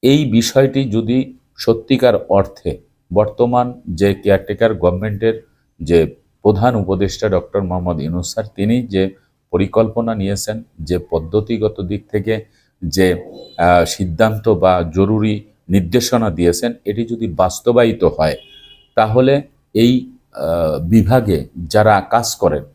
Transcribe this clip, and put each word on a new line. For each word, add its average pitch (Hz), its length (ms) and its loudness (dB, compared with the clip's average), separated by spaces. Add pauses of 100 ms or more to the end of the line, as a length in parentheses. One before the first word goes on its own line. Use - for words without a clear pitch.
এই 139 240 4
বিষয়টি 131 640 2
যদি 113 280 -2 (380)
সত্যিকার 120 600 0 (140)
অর্থে 95 420 0 (400)
বর্তমান 120 540 0 (220)
যে 98 260 0
কেয়ারটেকার 101 600 0
গভর্নমেন্টের 104 600 -2 (440)
যে 82 200 2 (420)
প্রধান 107 340 2
উপদেষ্টা 98 540 -2
ডক্টর 95 320 -2
মোহাম্মদ 90 380 -4
ইউনূস 85 320 -6
স্যার, 113 140 -6 (100)
তিনি 107 260 0
যে 101 220 -2 (480)
পরিকল্পনা 110 640 0
নিয়েছেন, 101 420 -4 (220)
যে 82 180 -2 (120)
পদ্ধতিগত 104 720 -2
দিক 101 200 -6 (100)
থেকে 107 220 -2 (480)
যে, 92 260 2 (500)
আহ, 87 280 4
সিদ্ধান্ত 104 640 -2
বা 92 240 2 (200)
জরুরি 104 420 2 (340)
নির্দেশনা 104 600 0
দিয়েছেন, 87 420 0 (140)
এটি 104 200 -4
যদি 113 220 -6
বাস্তবায়িত 110 760 0
হয়, 78 320 0 (600)
তাহলে 120 380 2 (400)
এই, 117 200 4 (400)
আহ, 80 460 -2
বিভাগে 101 580 2 (300)
যারা 107 340 4
কাজ 117 340 -2
করেন 80 280 -2 (120)